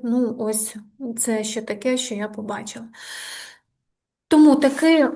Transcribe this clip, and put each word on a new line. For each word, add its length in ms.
Ну, 360
ось 360
це 260
ще 180
таке, 360
що 180
я 120
побачила. 580
Тому 280
такий, 480